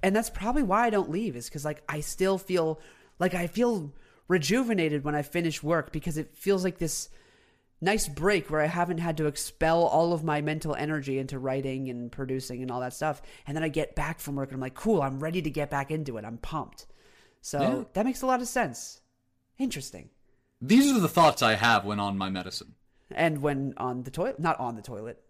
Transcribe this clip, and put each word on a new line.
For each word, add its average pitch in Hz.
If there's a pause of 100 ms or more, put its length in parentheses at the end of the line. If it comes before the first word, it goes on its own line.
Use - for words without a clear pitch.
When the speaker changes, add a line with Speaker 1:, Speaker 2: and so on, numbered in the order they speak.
Speaker 1:
and 190
that's 220
probably 233
why 214
I 233
don't 196
leave 180
is 120
'cause, -
like, 151
I 151
still 190
feel, 165 (380)
like, 175
I 175
feel 202 (360)
rejuvenated 170
when 147
I 147
finish 165
work 156
because 151
it -
feels 190
like 185
this - (720)
nice 196
break 165
where 156
I 151
haven't 175
had 165
to 156
expel 165
all 165
of 156
my 151
mental 156
energy 139
into 131
writing 131
and 120
producing 131
and 127
all 123
that 127
stuff. 156 (260)
And 143
then 156
I 160
get 151
back 151
from 143
work 139
and 135
I'm 135
like, 131
"Cool, 208
I'm 135
ready 165
to 151
get 143
back 139
into 151
it. 104
I'm 113
pumped." - (560)
So -
Speaker 2:
Yeah. 233
Speaker 1:
that 208
makes 254
a 262
lot 254
of 240
sense. - (580)
Interesting. 151 (500)
Speaker 2:
These 240
are 240
the 165
thoughts 160
I 110
have 107
when 104
on 101
my 95
medicine. 92 (360)
Speaker 1:
And 156
when 139
on 127
the 135
toilet, 185
not 160
on 120
the 104
toilet. 113